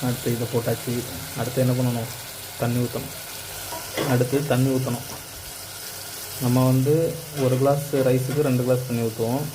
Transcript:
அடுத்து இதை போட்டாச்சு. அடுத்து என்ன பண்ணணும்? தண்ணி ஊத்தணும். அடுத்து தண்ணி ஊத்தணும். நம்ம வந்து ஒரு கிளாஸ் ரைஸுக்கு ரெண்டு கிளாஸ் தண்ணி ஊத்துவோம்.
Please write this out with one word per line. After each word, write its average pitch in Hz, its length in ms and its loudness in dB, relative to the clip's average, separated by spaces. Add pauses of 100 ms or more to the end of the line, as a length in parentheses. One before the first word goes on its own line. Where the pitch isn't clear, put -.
அடுத்து 120 300 0
இதை 117 160 -2
போட்டாச்சு. 120 420 0 (460)
அடுத்து 131 240 0
என்ன 127 140 4
பண்ணணும்? 120 320 0 (500)
தண்ணி 120 240 2
ஊத்தணும். 113 300 -6 (960)
அடுத்து 123 240 4 (160)
தண்ணி 131 240 4
ஊத்தணும். 127 300 -2 (1400)
நம்ம 127 260 6
வந்து 131 240 4 (520)
ஒரு 127 160 4
கிளாஸ் 143 240 4 (220)
ரைஸுக்கு 131 400 2
ரெண்டு 123 180 2
கிளாஸ் 127 220 2
தண்ணி 117 200 0
ஊத்துவோம். 117 360 0 (100)